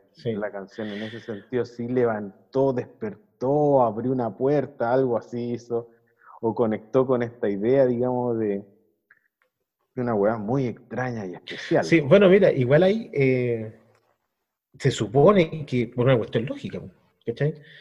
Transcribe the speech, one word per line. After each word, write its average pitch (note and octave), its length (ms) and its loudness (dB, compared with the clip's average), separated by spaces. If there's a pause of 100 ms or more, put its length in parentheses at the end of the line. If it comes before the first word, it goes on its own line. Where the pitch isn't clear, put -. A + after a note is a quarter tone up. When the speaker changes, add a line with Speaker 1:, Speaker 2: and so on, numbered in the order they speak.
(120)
Speaker 1:
Sí. A#2+ 220 -8
Speaker 2:
la G2+ 180 -6
canción G2 360 -12
en G#2 140 -10
ese A2 180 -12
sentido A2+ 440 -6
sí A#2+ 240 -10
levantó, B2 840 -2
despertó, C3+ 1120 0
abrió A#2 300 -2
una A#2+ 180 -2
puerta, B2+ 640 -2
algo C3 260 2
así A#2+ 360 -8
hizo, A#2 340 -6 (520)
o A2 140 -2
conectó A#2 520 0
con B2+ 180 0
esta A#2 240 -4
idea, A#2 380 2
digamos, B2 520 -2
de, G2+ 260 -4 (1300)
de B2+ 80 -6
una A#2+ 120 -2
weá G#2 240 0
muy B2 280 -4
extraña A#2 600 -8
y F2+ 80 -12
especial. - 500 -2
Speaker 1:
Sí, E3 160 4
bueno, F3+ 280 6
mira, F#3+ 240 6
igual C3+ 320 4
ahí, A3 280 0
eh, B2 600 0 (1040)
se C3+ 120 0
supone D#3 760 2
que, A#2+ 220 -2
por B2 180 -2
una C3+ 100 4
cuestión A#2 300 -2
lógica, G2+ 340 -10 (460)
¿cachai? C#3+ 280 -2 (260)